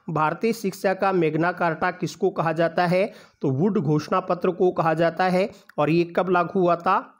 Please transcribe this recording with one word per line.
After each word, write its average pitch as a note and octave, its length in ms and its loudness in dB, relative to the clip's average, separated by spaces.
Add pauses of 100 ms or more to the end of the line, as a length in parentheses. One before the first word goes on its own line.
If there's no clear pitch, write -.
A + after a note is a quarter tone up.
(100)
भारतीय D#3 420 0
शिक्षा G3 420 -2
का F#3+ 180 0
मैग्ना E3 400 0
कार्टा F3 380 -2
किसको F3+ 400 -4
कहा E3 220 -2
जाता E3 340 0
है? F#3 260 0 (300)
तो C#3+ 80 0
वुड F#3 280 0
घोषणा D3+ 420 0
पत्र F3+ 300 -2
को F3+ 200 2
कहा E3 240 0
जाता E3+ 300 0
है। F#3 260 0 (280)
और D3 120 2
ये E3+ 140 4
कब F3+ 260 -2
लागू F3+ 300 0
हुआ F3 160 4
था? F#3+ 440 -2